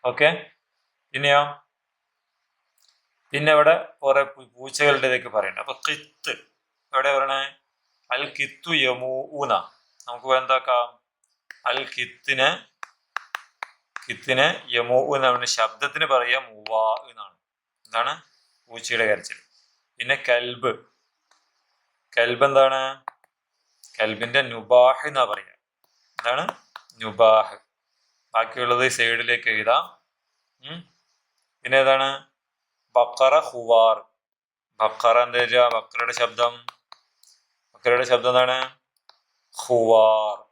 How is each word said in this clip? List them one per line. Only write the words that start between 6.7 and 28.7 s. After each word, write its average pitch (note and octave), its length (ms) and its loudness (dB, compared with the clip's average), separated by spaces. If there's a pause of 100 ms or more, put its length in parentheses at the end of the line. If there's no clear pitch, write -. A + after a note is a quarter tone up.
എവിടെ C#3 240 0
പറയണേ? C3+ 380 -4 (560)
അൽ C#3 280 -6
ഖിത്തു E3 340 -8
യമൂന. C3 960 -4 (400)
നമുക്ക് B2+ 280 -2
എന്താക്കാം? B2+ 640 -2 (640)
അൽ B2+ 160 -4
ഖിത്തിനെ, C3 840 -4 (1400)
ഖിത്തിനെ C3 560 -2
യമൂ B2 500 -2
എന്നാണ് B2 300 0
ശബ്ദത്തിന് C#3+ 600 -4
പറയാ, B2 320 0
മൂവാ A2 720 -4
എന്നാണ്. G#2 240 -20 (520)
എന്താണ്? C3 360 -4 (460)
പൂച്ചയുടെ A#2 380 -4
കരച്ചിൽ. F#2+ 300 -4 (640)
പിന്നെ B2+ 300 -6
കൽബ്, B2 560 -2 (1300)
കൽബ് A#2+ 260 2
എന്താണ്? C3+ 600 0 (960)
കൽബിന്റെ A2+ 420 -2
നുബാഹ് B2 640 4
എന്നാ C#3 180 0
പറയാ. G#2 300 -10 (640)
എന്താണ്? C3+ 380 -4 (460)
നുബാഹ്. A2 560 2 (760)
ബാക്കിയുള്ളത് B2 540 0